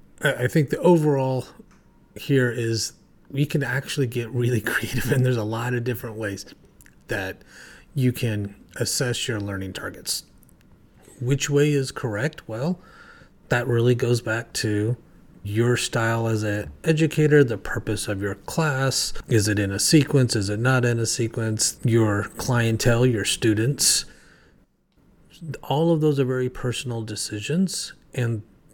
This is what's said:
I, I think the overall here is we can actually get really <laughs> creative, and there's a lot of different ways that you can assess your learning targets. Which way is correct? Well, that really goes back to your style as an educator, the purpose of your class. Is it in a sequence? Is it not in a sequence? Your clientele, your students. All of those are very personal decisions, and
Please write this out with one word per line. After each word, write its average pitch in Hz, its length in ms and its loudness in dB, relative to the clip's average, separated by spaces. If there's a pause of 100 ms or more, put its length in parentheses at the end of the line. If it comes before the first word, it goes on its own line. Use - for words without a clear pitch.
(240)
I, - 100 2 (100)
I 123 40 0
think 147 220 2
the - 100 -2
overall 143 680 2 (720)
here 127 340 2
is 113 440 -2 (360)
we 143 160 0
can 139 180 0
actually 135 440 -2
get 120 220 -4
really 120 320 0
<laughs> - 100 -4
creative, - 400 -2
and 127 140 4
there's 127 100 2
a 113 80 -2
lot 117 300 -4
of 120 100 -2
different 117 320 -6
ways 104 300 -6 (640)
that 95 300 -6 (580)
you 127 160 2
can 104 440 -4 (200)
assess - 520 -2
your 113 120 -4
learning 98 340 -8
targets. - 500 -8 (1000)
Which 135 280 -2
way 147 220 4
is 135 200 0
correct? 120 560 -6
Well, 139 320 -4 (680)
that 123 180 0
really 120 280 4
goes 120 260 2
back 113 320 -4
to 107 440 0 (460)
your 117 340 2
style 113 500 0
as 110 160 0
an 104 260 -4 (140)
educator, 151 600 4
the 117 140 2
purpose - 520 -4
of 101 120 -4
your 98 140 -2
class. 135 800 -2 (160)
Is 107 180 4
it 104 100 2
in 98 140 0
a 101 80 -4
sequence? 135 560 4
Is 101 140 -2
it 104 100 -4
not 127 240 2
in 120 160 0
a 113 60 0
sequence? 110 800 -2
Your 110 400 4 (140)
clientele, 117 680 2
your 113 180 2
students. 113 800 2 (1600)
All 165 300 2
of 151 80 2
those 147 180 4
are 135 60 2
very 127 240 0
personal 120 540 -6
decisions, 113 920 -4 (200)
and 117 300 -2 (300)